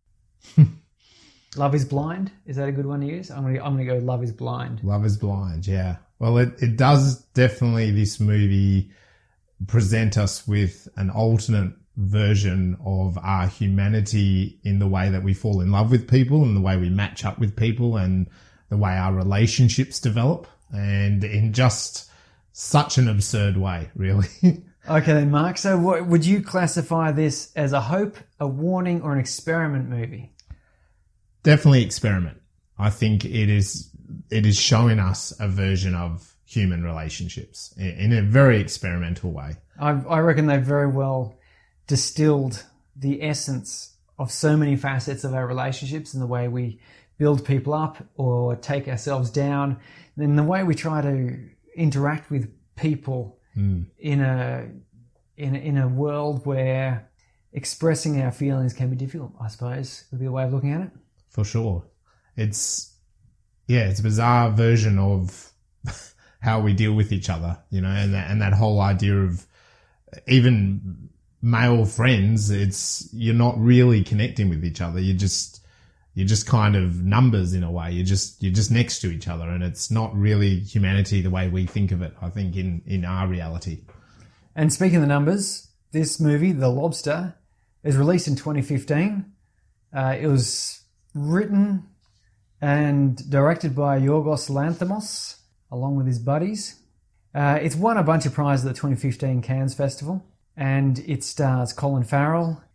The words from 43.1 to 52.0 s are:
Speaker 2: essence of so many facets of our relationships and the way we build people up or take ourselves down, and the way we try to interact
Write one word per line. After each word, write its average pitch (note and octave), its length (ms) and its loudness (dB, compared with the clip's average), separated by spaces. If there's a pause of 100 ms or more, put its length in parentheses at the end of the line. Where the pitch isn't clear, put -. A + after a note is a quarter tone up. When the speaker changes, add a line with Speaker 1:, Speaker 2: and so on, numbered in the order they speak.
Speaker 2:
essence - 720 -8 (220)
of A2+ 140 -8
so D3+ 260 2
many C#3+ 180 2
facets C3+ 480 -4
of C3 100 -6
our C3 140 -4
relationships C3 680 -8
and C3 80 -6
the B2+ 60 -4
way A#2+ 200 -4
we A#2+ 340 -6 (360)
build D3 280 2
people C3+ 280 -2
up D#3 240 -4 (180)
or B2 400 0
take C#3 320 -6
ourselves C3 420 -4
down, C#3 480 -2 (400)
and D3 200 2
the D3 60 4
way F#3 200 0
we E3+ 120 0
try D#3 260 -4
to C3 360 -2 (380)
interact D3+ 560 0